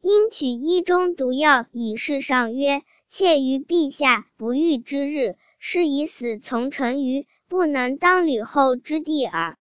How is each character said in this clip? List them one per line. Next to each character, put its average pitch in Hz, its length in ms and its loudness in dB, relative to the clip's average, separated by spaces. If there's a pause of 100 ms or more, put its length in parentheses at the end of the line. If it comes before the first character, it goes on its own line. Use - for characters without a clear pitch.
因 415 300 4
取 285 160 -6
医 294 340 0
中 359 340 2
毒 254 160 -2
药 269 400 2
以 226 240 -4
示 277 260 -4
上 247 340 0
曰 277 260 0 (260)
：“妾 339 320 2
于 262 200 0
陛 302 320 0
下 247 340 0 (100)
不 233 200 -4
遇 302 240 0
之 277 280 -6
日， 277 280 -2 (240)
是 349 260 0
以 294 220 0
死 233 320 -8
从 254 320 -4
臣 269 340 -2
于 262 220 -2 (200)
不 359 200 0
能 262 300 -2
当 359 280 4
吕 254 160 0
后 262 340 2
之 302 240 -6
地 302 260 -2
耳。” 165 340 -4 (120)